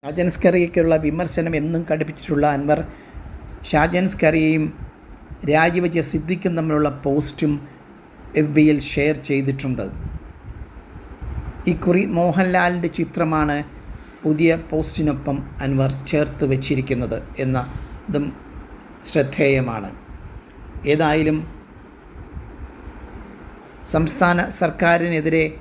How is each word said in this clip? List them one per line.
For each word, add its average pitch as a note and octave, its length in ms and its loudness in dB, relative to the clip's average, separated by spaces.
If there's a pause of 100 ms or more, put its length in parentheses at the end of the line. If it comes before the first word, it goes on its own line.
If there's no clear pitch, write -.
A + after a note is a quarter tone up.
ഷാജൻ F3 260 0
സ്കറിയയ്ക്കുള്ള E3+ 680 4
വിമർശനം D#3+ 580 0
എന്നും D#3+ 280 0
കടുപ്പിച്ചിട്ടുള്ള D3+ 640 0
അൻവർ D3 340 2 (840)
ഷാജൻ F3 420 2
സ്കറിയയും D#3 580 4 (840)
രാജിവെച്ച E3+ 500 4
സിദ്ദിഖും E3 560 0
തമ്മിലുള്ള D3+ 340 2 (120)
പോസ്റ്റും D3 520 0 (840)
എഫ് D3+ 200 2
ബിയിൽ D3+ 240 8
ഷെയർ D3 440 0
ചെയ്തിട്ടുണ്ട്. C3+ 600 -2 (1800)
ഇക്കുറി F3+ 380 2
മോഹൻലാലിൻ്റെ F3+ 840 2
ചിത്രമാണ് D#3 720 0 (600)
പുതിയ D#3 360 4
പോസ്റ്റിനൊപ്പം D3+ 840 -2 (240)
അൻവർ C3+ 300 2 (140)
ചേർത്ത് D3 400 0
വച്ചിരിക്കുന്നത് C3 720 0 (220)
എന്ന C3 180 0 (480)
ഇതും D3 200 -2 (800)
ശ്രദ്ധേയമാണ്. C3 840 2 (960)
ഏതായാലും D#3 520 4 (2500)
സംസ്ഥാന E3+ 640 2
സർക്കാരിനെതിരെ E3 960 2 (160)